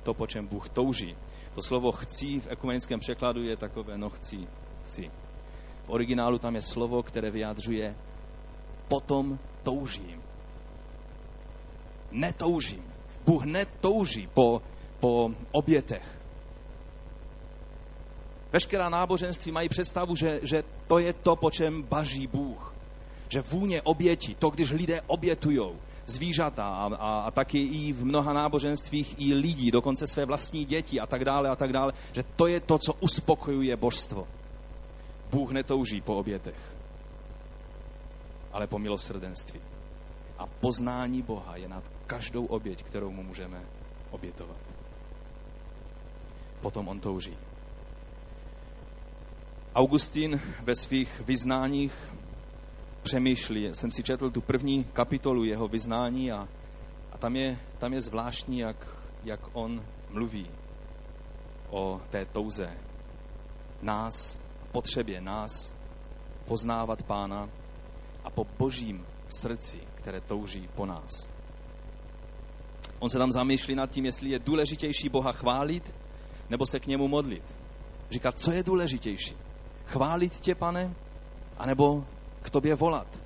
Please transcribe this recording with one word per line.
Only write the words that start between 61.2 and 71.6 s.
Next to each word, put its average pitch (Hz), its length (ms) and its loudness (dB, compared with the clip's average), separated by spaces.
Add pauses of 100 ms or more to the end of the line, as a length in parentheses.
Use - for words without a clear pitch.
o 95 400 0
té 98 160 -2
touze 101 520 -4 (1040)
nás, 107 580 -2 (320)
potřebě 113 500 0
nás 107 540 -4 (680)
poznávat 113 580 0
Pána 101 460 -2 (720)
a - 60 -8
po 107 160 0 (120)
božím 117 480 0 (240)
srdci, - 500 -4 (160)
které 95 260 -8
touží 101 540 -4
po 101 100 -2
nás. - 440 -6 (1700)